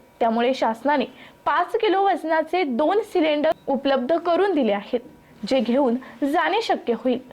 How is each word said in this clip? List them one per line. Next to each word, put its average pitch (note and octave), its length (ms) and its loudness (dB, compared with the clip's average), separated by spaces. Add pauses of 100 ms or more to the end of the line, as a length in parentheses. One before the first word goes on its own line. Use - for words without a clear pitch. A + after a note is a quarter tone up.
(200)
त्यामुळे A#3 340 0
शासनाने C4 520 0 (400)
पाच D#4+ 260 0
किलो G4+ 300 2
वजनाचे D#4+ 640 0
दोन D4+ 380 0
सिलेंडर D#4 500 0 (160)
उपलब्ध C#4 500 0
करून F4 360 0
दिले B3+ 180 2
आहेत, G3+ 280 -4 (480)
जे C4 120 2
घेऊन A#3+ 360 2 (280)
जाणे E4 380 0
शक्य D4+ 320 -2
होईल. B3 260 -2 (140)